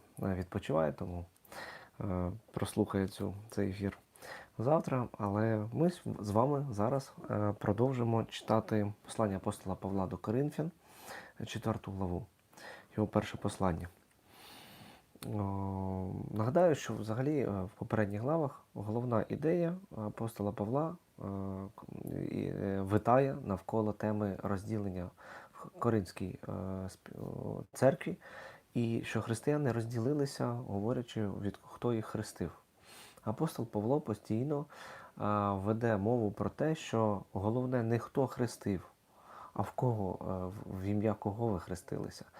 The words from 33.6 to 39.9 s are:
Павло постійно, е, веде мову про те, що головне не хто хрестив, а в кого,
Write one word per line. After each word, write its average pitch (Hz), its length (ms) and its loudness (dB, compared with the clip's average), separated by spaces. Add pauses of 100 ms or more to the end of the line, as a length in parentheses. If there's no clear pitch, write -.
Павло 117 360 2
постійно, 135 640 -2
е, - 600 -12 (260)
веде 110 460 2
мову 107 340 2
про 101 180 0
те, 156 260 0
що 107 460 2 (120)
головне 120 500 2
не 113 160 4
хто 131 280 2
хрестив, 101 640 -2 (600)
а - 80 0
в - 100 0
кого, 107 500 2